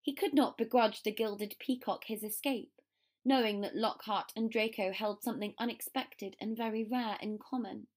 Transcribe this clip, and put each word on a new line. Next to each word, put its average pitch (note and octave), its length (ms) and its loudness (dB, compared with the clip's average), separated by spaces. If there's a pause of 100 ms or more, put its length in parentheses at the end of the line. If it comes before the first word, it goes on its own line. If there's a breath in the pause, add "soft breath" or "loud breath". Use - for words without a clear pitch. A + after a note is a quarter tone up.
he C#4 120 -2
could E4+ 200 0
not C4+ 240 4
begrudge A3+ 440 4
the G#3+ 100 0
gilded G#3 460 -2
peacock - 460 -2
his G#3+ 180 -6
escape, G#3+ 580 -4 (440)
knowing A3+ 380 4
that - 140 -2
Lockhart G#3 600 0
and A3 160 0
Draco A3 400 0
held G#3 320 -4
something G#3 340 -4
unexpected - 840 -6
and A3 160 -4
very A3+ 280 -2
rare A3+ 380 0
in G#3+ 180 -4
common G#3+ 580 -6